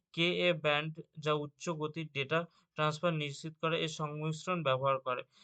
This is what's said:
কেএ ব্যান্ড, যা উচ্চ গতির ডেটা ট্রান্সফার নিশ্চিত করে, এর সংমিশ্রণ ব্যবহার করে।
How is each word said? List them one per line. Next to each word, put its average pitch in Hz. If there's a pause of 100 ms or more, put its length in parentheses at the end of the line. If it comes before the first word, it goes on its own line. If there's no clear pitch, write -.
(120)
কেএ 175
ব্যান্ড, 151 (180)
যা 151
উচ্চ 147
গতির 151
ডেটা 156 (280)
ট্রান্সফার 156
নিশ্চিত 151
করে, 160
এর 160
সংমিশ্রণ 156
ব্যবহার 135
করে। 127 (220)